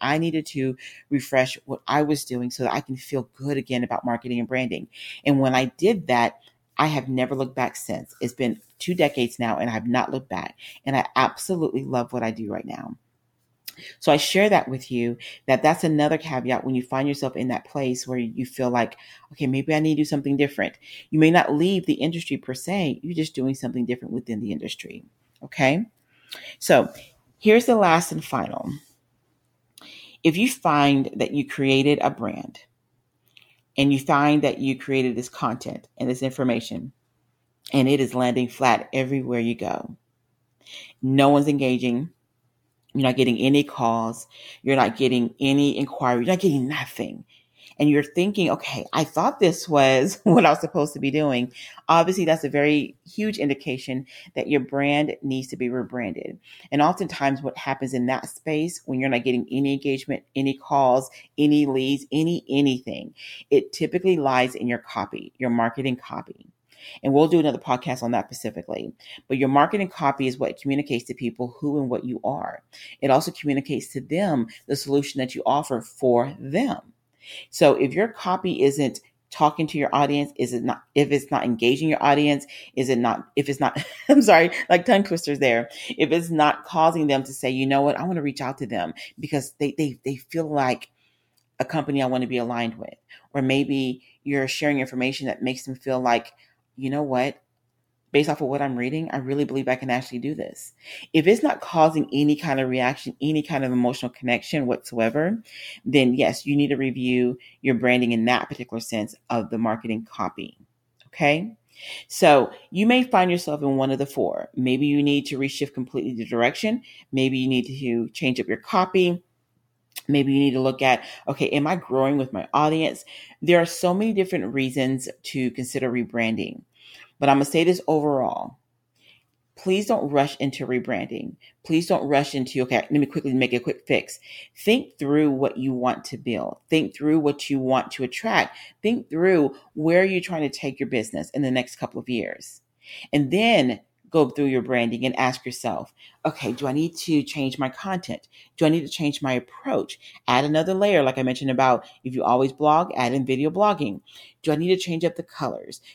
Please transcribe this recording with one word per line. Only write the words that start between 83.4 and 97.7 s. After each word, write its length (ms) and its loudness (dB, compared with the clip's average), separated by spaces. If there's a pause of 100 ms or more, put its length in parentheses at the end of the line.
it's 120 -4
not, 200 0 (160)
<laughs> 120 -4
I'm 120 8
sorry, 300 8 (180)
like 160 4
tongue 200 4
twisters 340 -2
there, 320 2 (260)
if 140 0
it's 200 0
not 340 2
causing 420 2
them 160 2
to 100 -14
say, 160 -4
"You 160 0
know 180 2
what, 140 2
I 60 -6
wanna 200 -4
reach 180 -4
out 180 -6
to 80 -8
them," 260 -4 (280)
because 400 -4
they, 180 0
they, 260 -4
they 120 -6
feel 340 -6
like 400 -2 (680)
a 40 -4
company 380 -2
I 40 2
wanna 200 0
be 120 -2
aligned 380 -4
with, 200 -16 (360)
or 80 -2
maybe 600 0 (220)
you're 240 -2
sharing 320 0
information 480 -4
that 160 -4
makes 180 -4
them 140 -10
feel 240 -4
like, 320 0 (420)
"You 160 -6
know 120 -2
what, 360 -2 (760)